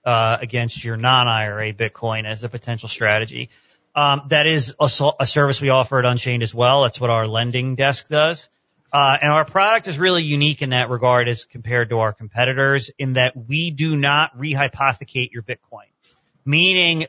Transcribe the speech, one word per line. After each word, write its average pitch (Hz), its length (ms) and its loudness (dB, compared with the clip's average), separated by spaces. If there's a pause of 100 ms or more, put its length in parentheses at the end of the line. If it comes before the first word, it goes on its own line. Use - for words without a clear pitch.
uh, 113 380 2
against 117 420 -6
your 113 140 -6
non-I 120 500 2
R 104 140 -6
A 107 120 -6
Bitcoin 110 520 -4
as 107 180 -10
a 117 60 -6
potential 113 400 -8
strategy. 113 600 -2 (460)
Um, 143 320 2
that 151 180 4
is 151 340 0
a, 151 80 2
so-, 143 320 0
a 139 60 0
service 139 360 2
we 139 80 0
offer 131 300 2
at 123 60 2
Unchained 123 380 0
as 110 100 -6
well. 123 300 4
That's 123 180 -2
what 123 80 0
our 113 180 0
lending 120 480 -4
desk 135 320 -2
does. 156 420 -2 (440)
Uh, 139 280 4
and 147 100 2
our 156 140 4
product 208 420 0
is 165 120 -6
really 180 240 2
unique 147 380 0
in 135 100 -4
that 123 180 0
regard 123 380 2
as 120 180 -4
compared 117 440 -2
to 117 100 0
our 110 140 0
competitors 131 840 -2
in 135 160 -4
that 127 220 0
we 143 360 -6
do 156 240 -2
not 143 420 0
rehypothecate 135 920 -2
your 117 120 -12
Bitcoin, 104 460 -14 (560)
meaning 170 640 2